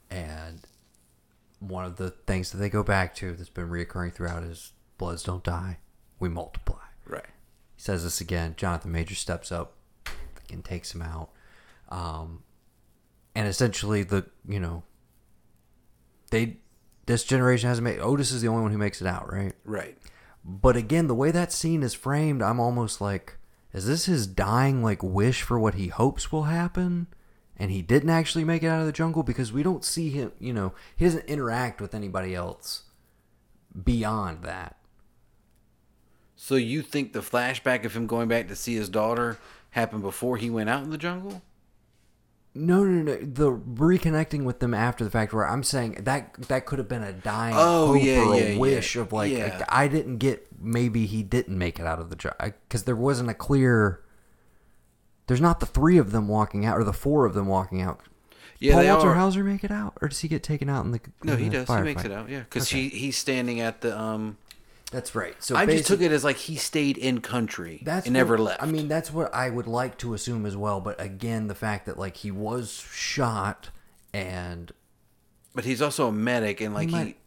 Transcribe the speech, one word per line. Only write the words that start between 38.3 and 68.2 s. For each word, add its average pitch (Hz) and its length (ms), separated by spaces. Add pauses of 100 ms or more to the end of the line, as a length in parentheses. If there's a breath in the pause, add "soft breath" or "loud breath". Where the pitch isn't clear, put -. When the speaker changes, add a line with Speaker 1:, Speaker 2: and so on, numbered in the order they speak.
Speaker 2:
to 101 80
see 120 180
his 107 140
daughter 113 500 (320 loud breath)
happened 113 320
before 123 360
he 117 100
went 113 220
out 139 140
in 156 60
the 151 80
jungle? 180 440 (1120)
Speaker 1:
No, 175 280
no, 180 200
no. 147 160
The 139 340
reconnecting 156 920
with 123 140
them 120 160
after 117 300
the 101 60
fact, 110 220
where 107 140
I'm 123 160
saying 120 420
that, 135 300 (140)
that 131 180
could 135 120
have 113 100
been 120 140
a 98 100
dying 110 440
Speaker 2:
Oh, 165 360
Speaker 1:
hope 139 100
Speaker 2:
yeah, 131 240
Speaker 1:
or 104 80
a 104 200
Speaker 2:
yeah, 101 40
Speaker 1:
wish 127 380
Speaker 2:
yeah. 120 60
Speaker 1:
of, 104 100
like, 104 180
Speaker 2:
Yeah. 101 380
Speaker 1:
I, 135 160
I 143 40
didn't 135 280
get, 131 300 (140)
maybe 113 460
he 107 160
didn't 101 340
make 87 220
it 85 80
out 82 140
of 85 100
the 85 60
jungle, - 360 (160)
'cause 104 160
there 123 120
wasn't 123 340
a 110 40
clear, 120 640 (1300 soft breath)
there's 123 120
not 170 200
the - 60
three 160 320
of 101 120
them 107 160
walking 104 400
out 101 120
or 113 60
the 101 80
four 143 320
of 95 100
them 101 120
walking 92 360
out. 92 180 (580 loud breath)
Speaker 2:
Yeah, 143 160
Speaker 1:
Paul 175 80
Speaker 2:
they 185 100
Speaker 1:
Walter 208 180
Speaker 2:
are. 165 40
Speaker 1:
Hauser 190 300
make 202 180
it 202 80
out, 208 320
or 151 60
does 143 100
he 170 100
get 156 140
taken 143 260
out 139 160
in - 60
the, 117 100 (220)
Speaker 2:
No, 156 120
Speaker 1:
in 120 40
Speaker 2:
he 107 120
Speaker 1:
the 127 140
Speaker 2:
does. - 40
He 117 140
makes 143 200
Speaker 1:
firefight? - 40
Speaker 2:
it 101 60
out. 107 180
Yeah, 135 200
'cause 127 220
Speaker 1:
Okay. 135 160
Speaker 2:
he, - 100
he's 131 180
standing 120 440
at 113 220
the, 110 140
um, 110 420 (540 loud breath)
Speaker 1:
That's - 220
right. - 260
So 131 140
Speaker 2:
I - 120
just 156 200
took 185 140
Speaker 1:
basic- 175 100
Speaker 2:
it 151 60
as, 139 80
like, 139 120
he 160 200
stayed 143 420
in 127 220
country 98 640
Speaker 1:
That's 175 220
Speaker 2:
and 240 60
never 123 220